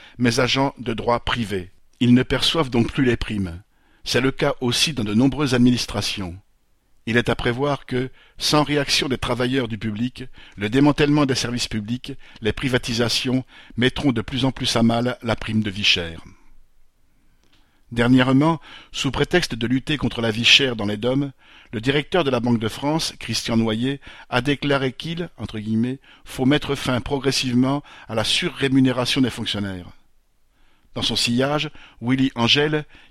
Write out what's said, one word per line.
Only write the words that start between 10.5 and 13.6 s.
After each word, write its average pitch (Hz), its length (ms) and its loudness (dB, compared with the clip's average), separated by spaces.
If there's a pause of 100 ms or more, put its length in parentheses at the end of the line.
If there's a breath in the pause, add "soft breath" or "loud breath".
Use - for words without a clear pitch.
le 104 140 -4
démantèlement 147 560 4
des 131 80 0
services 120 340 -4
publics, 113 440 -6 (300 loud breath)
les 107 100 0
privatisations 123 920 -2 (320 loud breath)